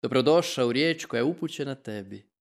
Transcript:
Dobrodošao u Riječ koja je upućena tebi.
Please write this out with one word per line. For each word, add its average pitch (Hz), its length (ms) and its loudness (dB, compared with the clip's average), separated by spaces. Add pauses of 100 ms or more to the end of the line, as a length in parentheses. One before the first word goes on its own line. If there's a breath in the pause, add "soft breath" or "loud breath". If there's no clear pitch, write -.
Dobrodošao 147 640 2
u 120 40 0
Riječ 160 320 0
koja - 140 -4
je 120 60 2
upućena 156 500 -4
tebi. 101 560 -12 (100)